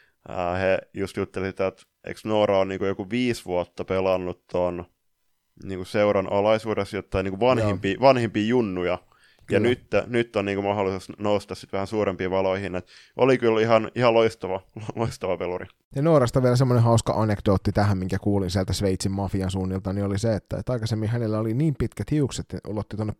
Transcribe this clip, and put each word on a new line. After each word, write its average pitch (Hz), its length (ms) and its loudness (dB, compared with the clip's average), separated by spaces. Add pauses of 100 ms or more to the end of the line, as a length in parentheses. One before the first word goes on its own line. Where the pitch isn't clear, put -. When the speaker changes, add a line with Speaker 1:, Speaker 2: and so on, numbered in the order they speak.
(280)
Speaker 1:
ää, 90 280 -4
he 95 220 2 (160)
just 98 220 -6
jutteli 95 300 -4
sitä, 95 200 -2
että - 160 -6 (220)
eiks - 200 -12
Noora 107 340 2
on 95 100 2
niinku 95 160 -4
joku 98 260 -4
viisi 120 340 -2
vuotta 90 400 -4
pelannut 92 680 -2
ton 90 320 -2 (800)
niinku 92 200 -8
seuran 101 480 2
alaisuudessa 104 640 0
jotain 95 280 -4
niinku 98 220 -2
vanhimpi-, 101 480 0
Speaker 2:
Joo. - 60 -8
Speaker 1:
vanhimpia 113 460 4
junnuja. 92 520 0 (520)
Ja 98 80 2
Speaker 2:
Kyllä. 113 100 2
Speaker 1:
nyt, - 200 -2 (180)
nyt 117 300 0
on 101 80 0
niinku 101 180 -2
mahdollisuus 98 560 -2
nousta 101 360 0
sit - 180 -14
vähän 98 140 -2
suurempiin 98 440 -2
valoihin. 95 440 0
Et 90 120 -6 (300)
oli 131 220 4
kyllä 113 220 4
ihan, 110 340 4
ihan 117 200 4
loistava, 110 460 2 (180)
<laughs> 107 180 -12
loistava 95 400 -2
peluri. 90 300 -6 (300)
Speaker 2:
Ja 139 60 -2
Noorasta 139 400 4
vielä 123 140 4
semmonen 123 260 4
hauska 117 300 4
anekdootti 101 600 2
tähän, 101 260 2
minkä 92 200 -2
kuulin 98 320 0
sieltä 95 220 -2
Sveitsin 98 400 -2
mafian 98 380 -2
suunnilta, 92 420 -4
niin 101 120 -2
oli 98 140 -2
se, 110 160 0
että, - 240 -6
että 123 140 -6
aikaisemmin 110 360 -4
hänellä 113 300 -2
oli 113 160 -2
niin 147 240 0
pitkät - 320 -6
hiukset, 147 440 -2
että - 160 -10
ulotti 104 260 -8
tonne 107 240 -4